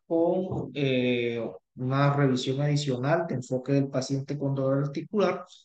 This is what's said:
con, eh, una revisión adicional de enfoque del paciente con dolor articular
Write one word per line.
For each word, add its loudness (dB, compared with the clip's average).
con, 0
eh, 0
una 2
revisión 2
adicional 0
de -4
enfoque -2
del 2
paciente -4
con -2
dolor 0
articular -2